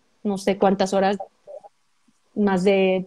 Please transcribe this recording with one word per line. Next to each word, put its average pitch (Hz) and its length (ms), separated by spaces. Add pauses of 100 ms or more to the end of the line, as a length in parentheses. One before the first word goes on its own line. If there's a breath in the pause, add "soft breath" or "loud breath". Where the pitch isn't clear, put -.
(240)
No 196 160
sé 196 180
cuántas 196 360
horas, 196 240 (1160)
más 196 300
de 190 440